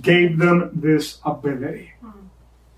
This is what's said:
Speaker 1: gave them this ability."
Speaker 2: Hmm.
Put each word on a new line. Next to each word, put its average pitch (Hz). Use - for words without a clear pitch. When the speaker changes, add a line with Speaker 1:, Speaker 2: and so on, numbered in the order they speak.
Speaker 1:
gave 175
them 175
this 151
ability." 143
Speaker 2:
Hmm. 226